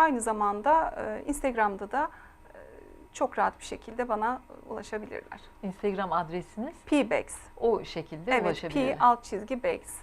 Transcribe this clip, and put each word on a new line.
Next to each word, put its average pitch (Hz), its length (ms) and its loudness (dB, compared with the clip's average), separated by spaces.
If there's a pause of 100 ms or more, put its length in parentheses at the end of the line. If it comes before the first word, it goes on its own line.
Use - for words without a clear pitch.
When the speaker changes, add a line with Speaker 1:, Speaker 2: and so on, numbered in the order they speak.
Speaker 1:
Aynı 294 200 4
zamanda, 214 760 2
e, 214 320 -6
Instagram'da 214 640 0
da, 262 180 0 (440)
e, - 40 -20 (560)
çok - 260 -2
rahat 202 200 2
bir - 60 -14
şekilde 240 440 -6
bana 226 320 0 (280)
ulaşabilirler. 214 680 -8 (240)
Speaker 2:
Instagram 190 500 -2
adresiniz? 180 600 -2 (120)
Speaker 1:
P-Bags. 233 500 2 (220)
Speaker 2:
O 226 260 2
şekilde 165 480 -6
Speaker 1:
Evet, 247 120 4
Speaker 2:
ulaşabilirler. 180 540 0
Speaker 1:
P - 60 2
alt 240 200 8
çizgi 220 400 -6
Bags. - 400 -2